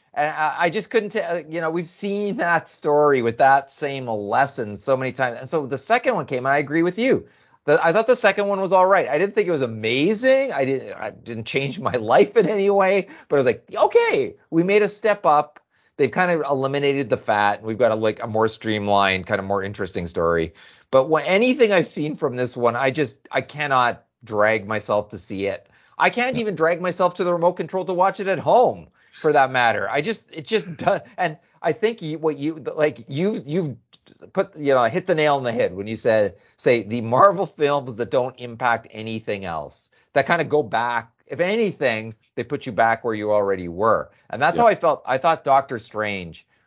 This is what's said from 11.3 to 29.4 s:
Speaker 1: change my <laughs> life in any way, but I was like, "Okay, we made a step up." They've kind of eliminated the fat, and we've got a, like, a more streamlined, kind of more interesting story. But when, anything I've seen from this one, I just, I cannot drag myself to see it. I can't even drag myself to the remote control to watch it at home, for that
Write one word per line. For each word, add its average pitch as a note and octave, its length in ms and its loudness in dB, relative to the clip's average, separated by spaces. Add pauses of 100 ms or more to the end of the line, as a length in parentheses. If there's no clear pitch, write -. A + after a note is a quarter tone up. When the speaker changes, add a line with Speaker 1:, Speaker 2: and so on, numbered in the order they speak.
Speaker 1:
change C#3 340 -4
my A#2 140 -4
<laughs> B2 40 0
life A#2 420 2
in G3 100 4
any G3+ 220 0
way, G3 380 2 (200)
but D3 80 0
I - 20 4
was B2+ 80 2
like, A2+ 280 -2
"Okay, D4+ 600 2 (160)
we E3 120 4
made G3 180 4
a G3+ 80 2
step G3+ 380 -2
up." D3 340 2 (360)
They've C3+ 140 2
kind F3+ 220 0
of D#3 180 0
eliminated C#3 580 -2
the A2+ 80 0
fat, G#2 420 0
and A2 100 -10
we've A2 100 -4
got A#2 140 2
a, - 20 0
like, A2 260 -2
a A#2 60 -8
more A2 220 0
streamlined, G2+ 800 0
kind G#2 100 0
of G2 80 -8
more G2 160 -2
interesting F#2+ 460 -6
story. E2 440 0 (380)
But C3+ 180 4
when, D#3 160 0
anything A3+ 460 2
I've F3+ 160 2
seen D3 300 -6
from B2+ 180 -4
this B2 220 -4
one, A#2+ 180 2
I C3+ 160 0
just, - 400 -4
I C3+ 120 -2
cannot C3 600 0 (200)
drag G#2+ 420 2
myself G#2 440 -2
to G2+ 80 -12
see G2 280 -8
it. - 220 -8 (280)
I F3+ 140 2
can't A#3+ 260 -2
even G#3+ 200 -4
drag D#3+ 240 0
myself F3+ 340 0
to F#3+ 100 -4
the F3 80 0
remote F3 200 2
control F3 320 -6
to F#3 100 -6
watch F#3 240 0
it G3 80 -8
at F#3 140 -2
home, D3 480 2 (240)
for D3+ 220 0
that C3 180 4